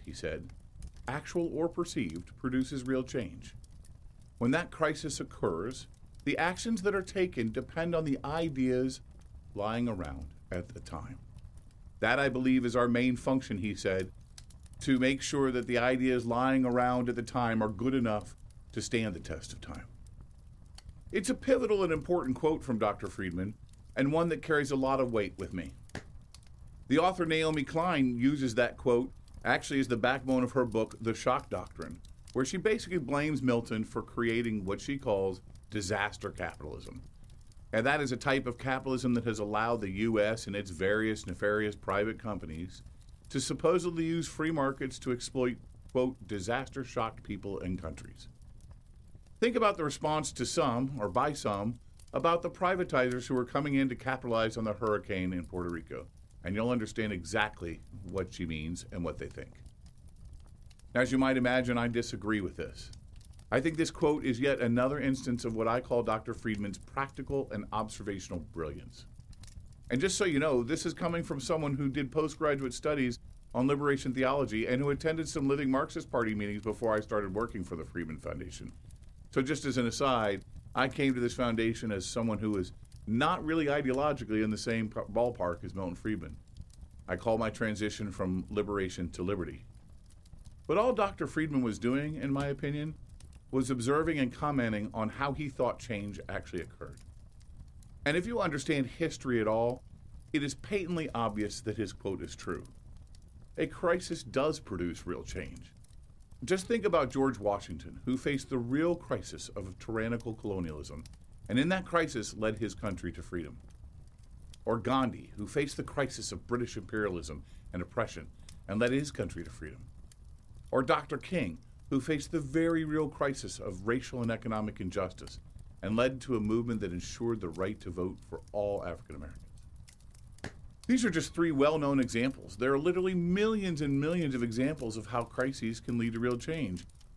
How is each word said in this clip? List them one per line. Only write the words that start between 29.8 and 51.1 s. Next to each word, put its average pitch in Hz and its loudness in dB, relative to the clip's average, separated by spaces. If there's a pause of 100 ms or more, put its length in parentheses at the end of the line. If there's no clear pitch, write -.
the 120 2
backbone 127 2
of 123 0
her 127 4
book, 110 0
The 113 0
Shock - 2
Doctrine, 85 -8 (320)
where 127 2
she 190 -2
basically 196 0
blames 143 2
Milton 117 2
for 113 -4
creating 113 0
what 101 0
she 139 -4
calls 95 2 (300)
disaster 101 -2
capitalism. 78 -8 (680)
And 113 2
that 147 4
is 131 0
a 131 0
type 135 2
of 123 -4
capitalism 131 0
that 117 2
has 107 0
allowed 110 2
the 98 -2
U 107 4
S 110 2
and 101 -2
its 98 -4
various 104 2
nefarious 104 0
private 104 0
companies 90 -8 (460)
to 139 -2
supposedly 165 2
use 165 0
free 160 -2
markets 139 0
to 127 0
exploit, 127 0 (360)
quote, 127 2
"disaster-shocked 113 -2
people 98 -6
and 90 -2
countries." - -10 (1120)
Think 233 4
about 208 6
the 160 0
response 151 0
to 127 0
some, 135 2
or 104 2
by 127 4